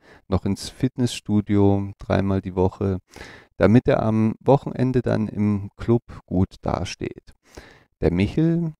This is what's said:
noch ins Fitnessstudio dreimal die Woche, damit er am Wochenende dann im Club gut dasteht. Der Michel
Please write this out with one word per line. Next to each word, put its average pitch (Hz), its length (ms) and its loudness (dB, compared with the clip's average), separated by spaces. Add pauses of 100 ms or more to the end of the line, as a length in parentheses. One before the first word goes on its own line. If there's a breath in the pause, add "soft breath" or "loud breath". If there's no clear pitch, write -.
(280 soft breath)
noch 95 180 -2
ins - 240 -4
Fitnessstudio 101 1300 0
dreimal 98 440 -2
die 90 140 -8
Woche, 95 440 -2 (580 loud breath)
damit 104 300 4
er - 160 2
am 110 360 0
Wochenende 127 600 0
dann 110 260 0
im 101 500 -2
Club 117 260 0 (240)
gut 92 340 0
dasteht. - 720 -8 (680 loud breath)
Der 82 120 2
Michel 160 680 0